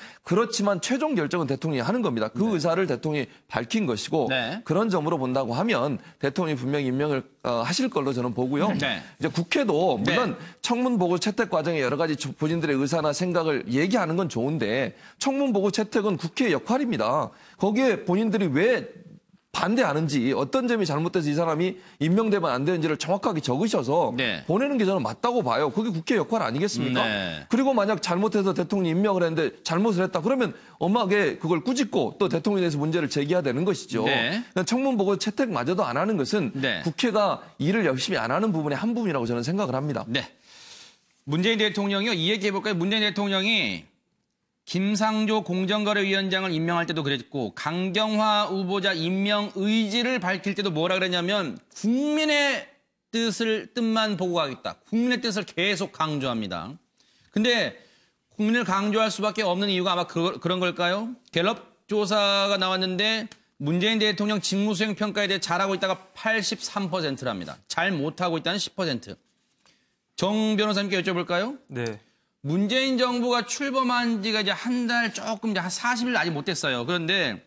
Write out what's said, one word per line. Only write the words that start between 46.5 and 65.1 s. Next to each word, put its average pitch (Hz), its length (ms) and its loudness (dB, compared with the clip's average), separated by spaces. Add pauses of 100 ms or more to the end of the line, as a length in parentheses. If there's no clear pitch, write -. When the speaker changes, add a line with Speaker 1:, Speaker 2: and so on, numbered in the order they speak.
Speaker 2:
임명할 170 360 0
때도 160 180 -2
그랬고 135 500 -4
강경화 208 920 0
후보자 190 460 -2
임명 196 600 0
의지를 220 640 0
밝힐 185 380 -2
때도 196 160 -2
뭐라 170 240 2
그랬냐면 180 600 0 (200)
"국민의 285 920 0 (440)
뜻을, 220 600 0
뜻만 220 420 0
보고 180 180 -2
가겠다." 135 400 -4 (140)
국민의 240 320 0
뜻을 208 240 -2
계속 185 480 -2
강조합니다. 120 800 -4 (580)
근데 214 480 0 (580)
국민을 220 280 2
강조할 202 480 2
수밖에 214 300 -2
없는 190 260 0
이유가 185 240 0
아마 175 160 0
그, 165 320 -2
그런 180 180 -2
걸까요? 180 520 0 (200)
갤럽 - 560 -2
조사가 202 720 2
나왔는데 185 680 0 (300)
문재인 180 420 0
대통령 208 400 0
직무수행 202 560 0
평가에 208 320 0